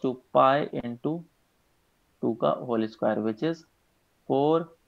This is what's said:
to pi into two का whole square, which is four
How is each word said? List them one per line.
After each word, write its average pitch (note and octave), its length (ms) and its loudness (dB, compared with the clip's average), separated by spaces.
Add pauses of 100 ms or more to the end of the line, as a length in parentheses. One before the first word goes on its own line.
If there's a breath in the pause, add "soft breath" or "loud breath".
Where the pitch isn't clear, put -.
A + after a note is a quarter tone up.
to B2+ 80 0 (220)
pi C#3 480 4
into C#3+ 380 -6 (1000)
two A#2+ 120 -2
का C#3+ 140 0
whole A#2 380 -2
square, A2 320 -2
which A2 240 -4
is D#3+ 140 -2 (720)
four D3+ 340 2 (240)